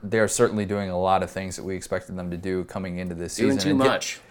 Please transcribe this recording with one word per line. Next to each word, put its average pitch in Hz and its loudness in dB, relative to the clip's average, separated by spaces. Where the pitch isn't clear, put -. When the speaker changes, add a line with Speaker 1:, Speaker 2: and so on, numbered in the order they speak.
Speaker 1:
they 104 0
are 107 4
certainly 104 2
doing 101 -2
a 90 -2
lot 95 4
of 87 -6
things 95 -6
that - -10
we 95 -4
expected 92 -6
them 90 -6
to 87 -4
do 92 -2
coming 92 -8
into 90 -6
this 85 -8
Speaker 2:
Doing 135 4
Speaker 1:
season. - 0
Speaker 2:
too 147 2
Speaker 1:
And 135 4
get-, 131 6
Speaker 2:
much. - -2